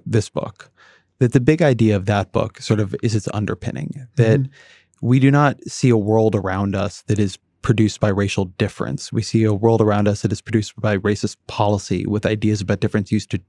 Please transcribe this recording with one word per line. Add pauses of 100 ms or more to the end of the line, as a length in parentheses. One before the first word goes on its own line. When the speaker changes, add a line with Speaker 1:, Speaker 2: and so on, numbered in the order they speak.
Speaker 1:
this
book (480)
that
the
big
idea
of
that
book
sort
of
is
its
underpinning, (100)
that
Speaker 2:
Mm-hmm.
Speaker 1:
we
do
not
see
a
world
around
us
that
is (240)
produced
by
racial
difference.
We
see
a
world
around
us
that
is
produced
by
racist
policy
with
ideas
about
difference
used
to